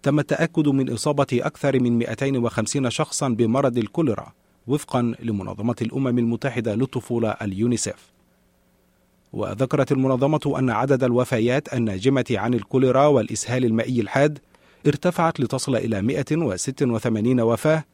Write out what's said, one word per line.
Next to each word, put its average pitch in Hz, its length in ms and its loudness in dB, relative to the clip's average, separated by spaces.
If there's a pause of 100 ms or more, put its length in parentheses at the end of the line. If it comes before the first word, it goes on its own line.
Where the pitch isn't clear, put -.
تم 147 160 2
التأكد 156 500 0
من 135 240 0
إصابة 143 400 0
أكثر 135 480 0
من 120 180 2
مائتين 123 380 -2
وخمسين 117 540 -2
شخصًا - 380 -4
بمرض 120 500 2
الكوليرا، 117 540 -2 (340)
وفقًا 120 560 -2
لمنظمة 104 600 -4
الأمم 123 360 -2
المتحدة 117 560 -2
للطفولة 117 560 -2
اليونيسيف. 107 800 -4 (1200)
وذكرت 123 600 -2
المنظمة 139 680 2
أن 131 120 2
عدد 131 340 2
الوفيات 123 720 2
الناجمة 120 560 0
عن 113 240 0
الكوليرا 131 520 2
والإسهال 123 580 0
المائي 117 360 0
الحاد 139 380 0 (480)
ارتفعت 165 540 0
لتصل 131 360 -2
إلى 110 260 0
مائة 139 340 0
وست 135 460 -2
وثمانين 120 580 2
وفاة 147 540 2